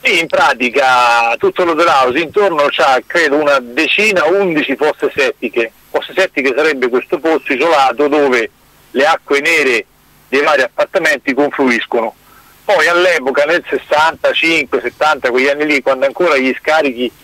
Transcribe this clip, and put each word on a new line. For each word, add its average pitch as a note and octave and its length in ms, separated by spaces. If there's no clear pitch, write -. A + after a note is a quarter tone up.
Sì, F#3+ 180
in E3 80
pratica B2 1080
tutto F#3 280
l'Hotel E3+ 240
House C3 300
intorno E3 520
c'ha, D#3+ 340
credo, D#3 320
una C#3+ 240
decina, D#3+ 680
undici D#3+ 500
fosse D3 360
settiche. A#2+ 600
Fosse C3+ 260
settiche C#3+ 400
sarebbe C#3+ 320
questo B2+ 300
pozzo D#3+ 340
isolato C#3+ 540
dove C3+ 440
le C3+ 140
acque D3+ 340
nere C#3+ 440
dei C3+ 140
vari D3 200
appartamenti D3 720
confluiscono. B2 800
Poi E3 220
all'epoca, D#3+ 600
nel E3 220
sessantacinque, D3+ 1120
settanta, C3 500
quegli B2+ 180
anni D3 180
lì, C#3+ 160
quando C3+ 240
ancora D3+ 300
gli C3 240
scarichi C3+ 500